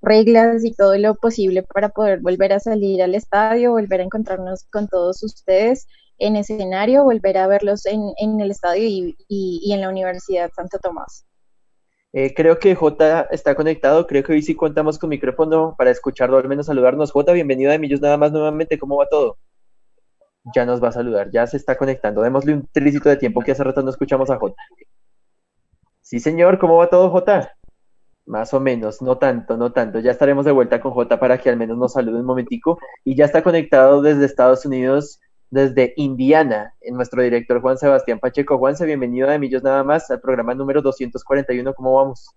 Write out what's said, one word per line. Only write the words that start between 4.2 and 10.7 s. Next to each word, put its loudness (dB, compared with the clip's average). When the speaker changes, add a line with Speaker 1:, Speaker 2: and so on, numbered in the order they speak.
Speaker 1:
con -4
todos -2
ustedes -2
en -2
escenario, 0
volver 2
a 2
verlos 0
en, -2
en -2
el -2
estadio -2
y, -4
y, -6
y -2
en -4
la -6
Universidad -4
Santo -10